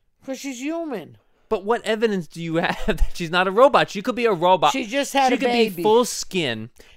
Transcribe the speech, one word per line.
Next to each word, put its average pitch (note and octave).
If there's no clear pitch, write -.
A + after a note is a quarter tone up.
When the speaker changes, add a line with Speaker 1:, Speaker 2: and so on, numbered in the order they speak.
Speaker 1:
'Cause C4
she's C4
human. C#4
Speaker 2:
But G3
what G#3+
evidence G#3
do -
you E3
<laughs> -
have F3
that F#3
she's E3+
not F3+
a G3
robot? A3
She G3+
could A3
be A#3
a A3
robot. E3+
Speaker 1:
She C4
just C4+
had C4+
Speaker 2:
She B3+
Speaker 1:
a -
Speaker 2:
could C4
Speaker 1:
baby. A3+
Speaker 2:
be F3
full A3
skin. A#2+